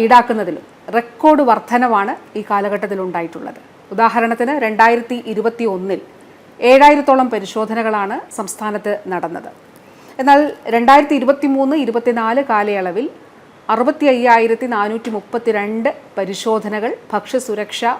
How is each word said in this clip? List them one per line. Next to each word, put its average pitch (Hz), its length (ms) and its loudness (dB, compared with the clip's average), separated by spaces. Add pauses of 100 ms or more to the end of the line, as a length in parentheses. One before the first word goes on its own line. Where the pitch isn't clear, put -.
ഈടാക്കുന്നതിലും 220 640 2 (320)
റെക്കോർഡ് 294 540 2
വർധനവാണ് 233 640 0 (240)
ഈ - 100 -6
കാലഘട്ടത്തിൽ 202 560 -4
ഉണ്ടായിട്ടുള്ളത്. 170 540 -10 (340)
ഉദാഹരണത്തിന്, 226 600 0 (100)
രണ്ടായിരത്തി 233 520 2 (160)
ഇരുപത്തി 226 420 -4
ഒന്നിൽ 185 260 -6 (720)
ഏഴായിരത്തോളം 277 640 6
പരിശോധനകളാണ് 214 840 -4 (220)
സംസ്ഥാനത്ത് 208 560 -6 (180)
നടന്നത്. 170 360 -8 (720)
എന്നാൽ 277 180 6 (360)
രണ്ടായിരത്തി 277 460 4
ഇരുപത്തിമൂന്ന് 269 640 0
ഇരുപത്തിനാല് 233 640 -2
കാലയളവിൽ 208 560 -2 (680)
അറുപത്തി 285 300 0 (100)
അയ്യായിരത്തി 233 600 2
നാനൂറ്റി 220 420 -4
മുപ്പത്തിരണ്ട് 226 720 -4 (300)
പരിശോധനകൾ 208 720 -4 (220)
ഭക്ഷ്യസുരക്ഷാ 220 880 -4